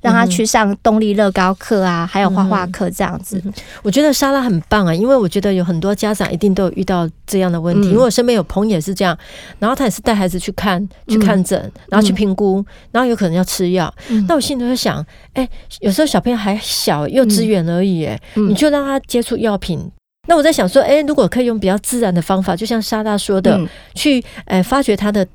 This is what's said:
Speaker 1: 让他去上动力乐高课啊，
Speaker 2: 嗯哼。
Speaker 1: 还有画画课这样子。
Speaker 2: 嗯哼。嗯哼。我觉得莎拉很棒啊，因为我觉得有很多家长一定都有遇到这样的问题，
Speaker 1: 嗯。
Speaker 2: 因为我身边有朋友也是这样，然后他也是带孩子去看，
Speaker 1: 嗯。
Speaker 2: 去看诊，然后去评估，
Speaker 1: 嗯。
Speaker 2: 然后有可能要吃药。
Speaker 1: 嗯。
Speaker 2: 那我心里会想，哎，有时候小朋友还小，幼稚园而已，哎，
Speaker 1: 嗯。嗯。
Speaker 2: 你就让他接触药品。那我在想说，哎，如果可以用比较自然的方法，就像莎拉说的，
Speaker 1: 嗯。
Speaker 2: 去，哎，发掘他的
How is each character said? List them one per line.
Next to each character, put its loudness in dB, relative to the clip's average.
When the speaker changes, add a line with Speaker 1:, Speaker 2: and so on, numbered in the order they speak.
Speaker 1:
让 2
他 4
去 0
上 2
动 4
力 0
乐 2
高 0
课 -2
啊， 0
Speaker 2:
嗯 -6
哼。 -
Speaker 1:
还 -2
有 4
画 0
画 0
课 -4
这 -4
样 -6
子。 -10
Speaker 2:
嗯 -12
哼。 -6
嗯 -10
哼。 -14
我 -2
觉 2
得 4
莎 0
拉 0
很 0
棒 2
啊， 2
因 0
为 4
我 2
觉 -2
得 0
有 0
很 -2
多 -2
家 -2
长 -2
一 -4
定 2
都 0
有 0
遇 -4
到 -2
这 0
样 0
的 -2
问 0
题， 2
Speaker 1:
嗯。 4
Speaker 2:
因 4
为 6
我 4
身 0
边 2
有 2
朋 -2
友 2
也 0
是 -4
这 0
样， 0
然 0
后 0
他 -2
也 0
是 -8
带 0
孩 0
子 -2
去 -8
看， -2
Speaker 1:
嗯。 -2
Speaker 2:
去 2
看 4
诊， -2
然 4
后 4
去 2
评 0
估， 0
Speaker 1:
嗯。 -6
Speaker 2:
然 2
后 0
有 2
可 -2
能 0
要 2
吃 -2
药。 0
Speaker 1:
嗯。 0
Speaker 2:
那 2
我 2
心 -4
里 -4
会 -2
想， -2
哎， -2
有 0
时 0
候 2
小 0
朋 -2
友 0
还 -2
小， -2
幼 2
稚 2
园 0
而 0
已， 0
哎， -6
Speaker 1:
嗯。 2
嗯。 2
Speaker 2:
你 2
就 2
让 0
他 -2
接 -2
触 -4
药 -2
品。 -6
那 6
我 2
在 4
想 2
说， 4
哎， 4
如 -2
果 2
可 -2
以 2
用 -2
比 -4
较 2
自 -4
然 0
的 0
方 0
法， 0
就 -6
像 -2
莎 -4
拉 -2
说 -2
的， 4
Speaker 1:
嗯。 -2
Speaker 2:
去， 0
哎， 0
发 0
掘 0
他 -2
的 0